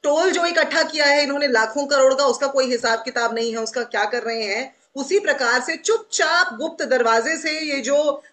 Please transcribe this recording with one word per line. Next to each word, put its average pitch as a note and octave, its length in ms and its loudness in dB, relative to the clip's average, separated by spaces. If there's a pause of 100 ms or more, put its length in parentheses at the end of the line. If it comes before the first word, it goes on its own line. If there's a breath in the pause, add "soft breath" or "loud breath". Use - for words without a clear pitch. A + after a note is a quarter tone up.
टोल D#4 280 4
जो E4+ 140 0
इकट्ठा D#4+ 380 2
किया D4+ 220 0
है C#4+ 180 4
इन्होंने C#4+ 240 0
लाखों A#3 380 0
करोड़ C4+ 280 4
का, C#4+ 120 2
उसका C#4 220 0
कोई C4+ 180 0
हिसाब A3+ 340 0
किताब A#3 360 -2
नहीं A#3 160 -2
है, A3+ 60 -6
उसका A3+ 260 -4
क्या G#3+ 220 -2
कर A#3 180 -4
रहे A3+ 200 -6
हैं। G#3+ 320 -6 (200 soft breath)
उसी C#4+ 240 0
प्रकार C4 420 0
से D#4+ 140 -6
चुपचाप F4 880 0
गुप्त D#4 240 -4
दरवाजे A#3 520 2
से D#4 220 -4
ये D4 200 -4
जो C#4+ 540 0